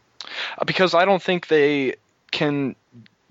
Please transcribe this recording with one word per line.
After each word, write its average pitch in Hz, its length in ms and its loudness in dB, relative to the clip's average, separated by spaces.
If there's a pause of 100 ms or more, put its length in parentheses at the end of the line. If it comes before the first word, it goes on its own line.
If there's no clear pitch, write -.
(600)
Uh, - 60 -4
because 175 280 0
I 175 120 4
don't 190 160 2
think 180 260 -2
they 143 480 2 (360)
can 143 440 -2 (560)